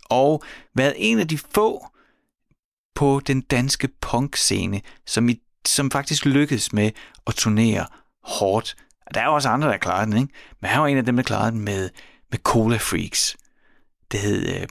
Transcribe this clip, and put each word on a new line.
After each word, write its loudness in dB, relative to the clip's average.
og 2
været 2
en 0
af 0
de -2
få 0
på 2
den 0
danske -2
punkscene, -2
som 2
i, 2
som 0
faktisk -2
lykkedes 2
med 2
at -2
turnere 2
hårdt. 0
Der 0
er 0
jo 2
også 0
andre, 2
der 0
klarer 0
den, 0
ikke? 0
Men -6
han 2
var 2
en 2
af 0
dem, 0
der 2
klarede 0
den -4
med, -2
med -4
Cola 2
Freaks. -4
Det -4
hed, -2
øh, -8